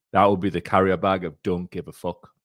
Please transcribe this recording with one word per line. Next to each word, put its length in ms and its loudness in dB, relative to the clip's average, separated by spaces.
that 140 4
would 160 2
be 80 -2
the 100 -4
carrier 380 2
bag 260 -2
of 200 -12
don't 280 -4
give 160 -12
a 60 -18
fuck. 380 -12